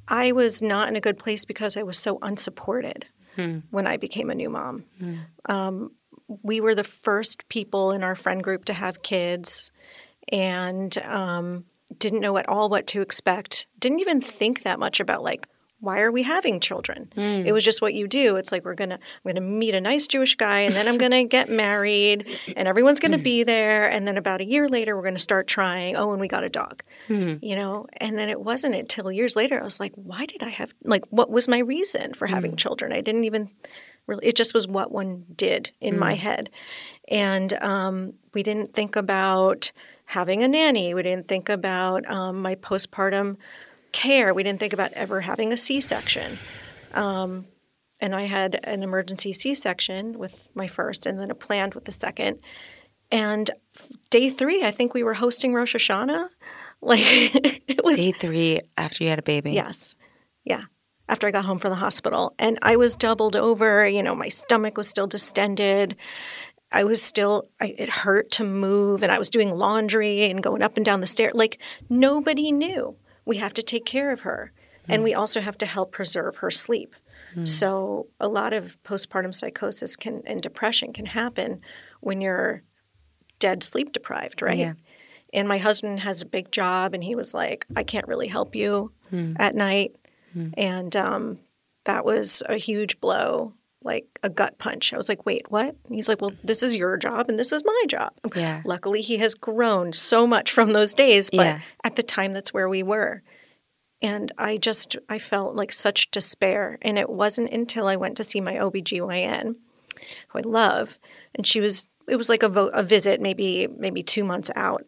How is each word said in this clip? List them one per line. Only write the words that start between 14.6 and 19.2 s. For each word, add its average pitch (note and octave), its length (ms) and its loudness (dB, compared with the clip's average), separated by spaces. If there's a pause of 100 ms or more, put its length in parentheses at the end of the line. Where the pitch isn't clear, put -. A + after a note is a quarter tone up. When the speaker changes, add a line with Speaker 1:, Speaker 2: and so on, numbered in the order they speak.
Speaker 1:
that F3+ 160 -2
much - 180 -2
about, - 240 0
like, - 240 -6 (320)
why G3+ 220 -4
are A3+ 100 4
we B3 120 0
having C#4 360 -2
children? - 560 -6
Speaker 2:
Hmm. G3+ 320 -2
Speaker 1:
It G#3 60 2
was G#3+ 100 2
just A3 200 2
what G#3+ 100 0
you G3+ 160 -6
do. A#3 280 2
It's F#3+ 140 -2
like, F#3 140 -4
we're F3+ 100 -8
gonna, F#3 200 -6
I'm - 400 -12